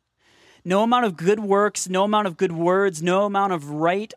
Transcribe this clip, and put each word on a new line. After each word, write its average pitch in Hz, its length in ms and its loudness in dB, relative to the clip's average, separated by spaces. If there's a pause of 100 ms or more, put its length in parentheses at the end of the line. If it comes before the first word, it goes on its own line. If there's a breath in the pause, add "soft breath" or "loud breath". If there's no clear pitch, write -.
(640 soft breath)
No 190 180 0
amount 240 220 2
of 180 120 -2
good 202 240 0
works, 202 480 0
no 185 160 0
amount 214 220 0
of 170 120 -8
good 185 140 0
words, 175 500 0
no 190 240 2
amount 196 260 0
of 147 160 -6
right 170 480 -2